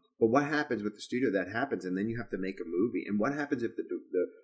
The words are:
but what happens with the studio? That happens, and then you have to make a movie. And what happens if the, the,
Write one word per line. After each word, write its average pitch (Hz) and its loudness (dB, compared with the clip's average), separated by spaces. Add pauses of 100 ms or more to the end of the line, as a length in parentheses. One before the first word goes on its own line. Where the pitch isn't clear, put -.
(200)
but 113 8
what 135 4
happens 147 0
with 104 -4
the - -18
studio? 123 0
That 95 0
happens, 113 -2
and 92 -2
then 101 0
you 117 -4
have 117 -8
to 101 -2
make 95 -4
a 85 -8
movie. 90 0
And 104 0
what 127 2
happens 143 -2
if - -4
the, - -6
the, 90 -2 (160)